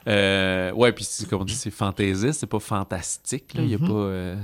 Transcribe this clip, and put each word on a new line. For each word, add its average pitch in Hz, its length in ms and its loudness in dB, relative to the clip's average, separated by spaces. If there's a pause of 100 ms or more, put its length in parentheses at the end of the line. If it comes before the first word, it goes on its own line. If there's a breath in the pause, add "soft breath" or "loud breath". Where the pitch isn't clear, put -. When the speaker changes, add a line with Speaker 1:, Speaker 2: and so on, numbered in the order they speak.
Speaker 1:
Euh, 95 680 4
ouais, 120 200 6
puis - 100 -6
c'est, 101 240 -8
comme 95 140 0
on 95 60 -4
dit, 101 80 -4
c'est - 160 -6
fantaisiste, 101 680 0
c'est 107 60 -6
pas 107 140 -2
fantastique, - 920 -6
là. - 80 -2
Il 117 80 2
y 107 40 0
a 101 40 0
Speaker 2:
Mhm. 165 100 2
Speaker 1:
pas, 107 60 2
euh, 95 500 -2